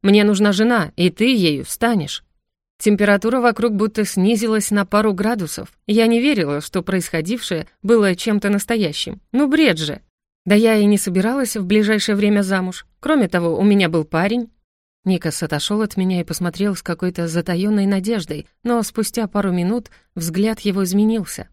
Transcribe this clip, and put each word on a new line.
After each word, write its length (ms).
"Мне 220
нужна 300
жена, 420
и 140
ты 260
ею 300
станешь!" 580
Температура 640
вокруг 320
будто 320
снизилась 680
на 140
пару 280
градусов. 720
Я 220
не 140
верила, 400
что 200
происходившее 880
было 340
чем-то 340
настоящим. 720
Ну, 160
бред 280
же! 220
Да 100
я 220
и 80
не 120
собиралась 600
в 80
ближайшее 500
время 260
замуж. 440
Кроме 260
того, 320
у 40
меня 260
был 160
парень. 440
Никас 400
отошел 380
от 160
меня 240
и 20
посмотрел 540
с 40
какой-то 460
затаенной 580
надеждой, 640
но 200
спустя 440
пару 240
минут 400
взгляд 460
его 240
изменился, 680